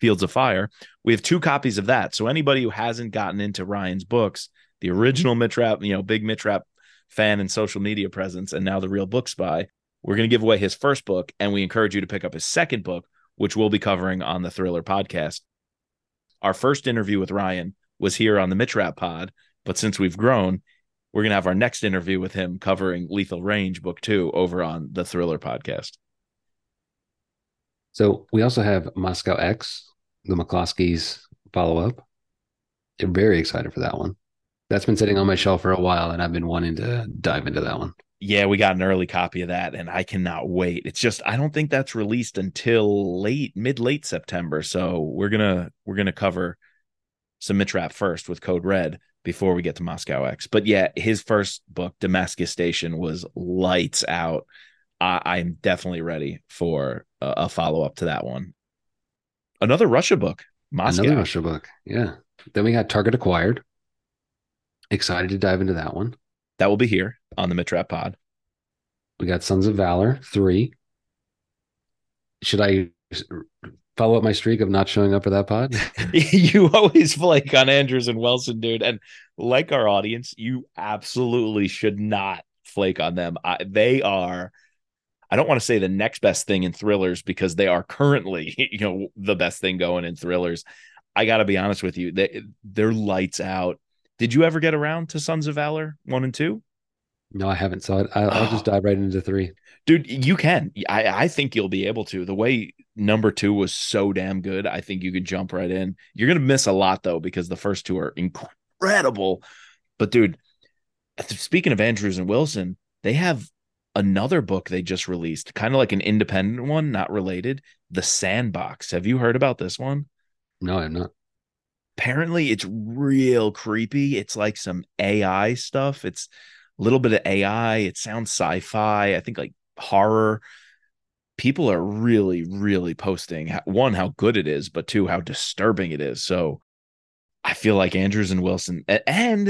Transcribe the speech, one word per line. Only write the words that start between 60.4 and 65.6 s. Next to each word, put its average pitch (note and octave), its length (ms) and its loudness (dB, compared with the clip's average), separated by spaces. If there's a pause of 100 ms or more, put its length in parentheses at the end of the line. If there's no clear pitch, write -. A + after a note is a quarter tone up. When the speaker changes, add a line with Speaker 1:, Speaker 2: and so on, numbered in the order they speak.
Speaker 1:
Moscow. F#2 320 2
Speaker 2:
Another C#3+ 140 6
Russia F2 240 0
book, D#2+ 260 -4 (160)
yeah. G#2+ 300 -2 (400)
Then G#2 100 2
we A2+ 80 4
got A2+ 160 2
Target G#2+ 280 2
Acquired. F#2 480 2 (1300)
Excited F2+ 420 -2
to G2 60 -2
dive F#2 220 2
into F#2+ 140 0